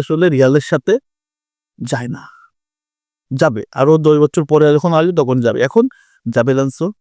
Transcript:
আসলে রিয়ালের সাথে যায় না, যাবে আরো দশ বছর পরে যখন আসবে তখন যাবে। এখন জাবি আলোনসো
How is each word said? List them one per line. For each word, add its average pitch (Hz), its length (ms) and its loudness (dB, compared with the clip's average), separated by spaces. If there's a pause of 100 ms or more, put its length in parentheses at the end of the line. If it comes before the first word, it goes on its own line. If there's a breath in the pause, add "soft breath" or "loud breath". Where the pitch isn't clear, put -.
আসলে 165 260 -2
রিয়ালের 135 420 2
সাথে 185 240 -2 (840)
যায় 123 300 -8
না, - 140 -12 (1080)
যাবে 135 320 -2 (180)
আরো 143 180 4
দশ 151 200 2
বছর 147 260 0
পরে 151 200 2 (120)
যখন 170 220 -2
আসবে 175 220 0
তখন 127 200 -2
যাবে। 117 180 -2 (100)
এখন 233 160 2 (420 soft breath)
জাবি 117 260 0
আলোনসো 135 340 -2 (140)